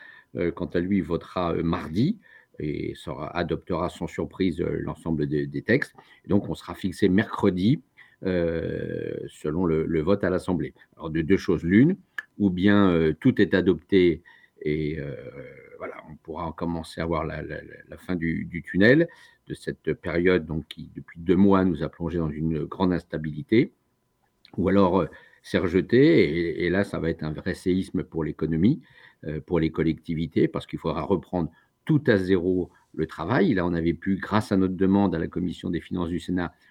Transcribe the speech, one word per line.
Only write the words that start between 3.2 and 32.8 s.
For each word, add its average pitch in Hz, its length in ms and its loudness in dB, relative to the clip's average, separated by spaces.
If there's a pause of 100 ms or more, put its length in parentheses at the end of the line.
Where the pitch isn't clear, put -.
adoptera 85 520 -4
sans 82 200 -10
surprise, 85 520 -4
euh, 78 200 -2
l'ensemble 80 480 -4
des, 73 180 -2
des 71 160 -8
textes. - 320 0 (300)
Et - 40 -20
donc, 95 200 0
on 82 80 -4
sera - 180 -12
fixé 95 340 0
mercredi, 98 760 2 (440)
euh, 82 880 -2 (140)
selon 78 360 -4
le, 80 220 2
le 82 140 0
vote 95 240 0
à 90 60 2
l'Assemblée. 87 440 -2 (220)
Alors, 82 140 -10
de 80 120 -2
deux 92 140 2
choses 85 260 0
l'une, 113 340 6 (400)
ou 101 140 2
bien, 98 400 4
euh, 80 300 2
tout 120 200 2
est 98 140 2
adopté 90 680 4 (380)
et, 78 380 -4
euh, 71 160 -8 (640)
voilà, 90 160 -12 (160)
on 76 60 -18
pourra 80 340 -8
commencer 85 500 -6
à 82 60 -4
voir 80 180 -2
la, 78 180 -6
la, 76 200 -10
la, 73 120 -20 (140)
la 82 80 -16
fin 92 200 -4
du, 82 280 -2
du 82 200 -10
tunnel 123 420 6 (400)
de - 80 -10
cette - 380 -6
période, 85 520 0
donc, 78 220 -6
qui, - 300 -16
depuis - 240 -16
deux 85 160 2
mois, 95 280 6
nous 80 200 0
a 76 40 -2
plongé 85 300 -6
dans 80 100 0
une 76 360 -2
grande 92 280 -2
instabilité, 80 800 -2 (840)
ou 90 120 0
alors, 95 340 4
euh, 78 40 -2 (380)
c'est - 140 0
rejeté, 104 640 4
et, 82 400 -2
et 85 60 0
là, 95 120 2
ça 85 160 -6
va 80 100 -2
être 82 140 -4
un 78 100 -4
vrai 82 220 -6
séisme 92 480 -2
pour 78 220 -6
l'économie, 80 580 0 (460)
euh, 76 120 -6
pour 85 200 0
les 80 100 2
collectivités, 80 800 -2
parce - 180 -8
qu'il - 140 -10
faudra 80 220 -4
reprendre 82 500 -2 (320)
tout 151 220 2
à 110 120 4
zéro 92 500 0 (260)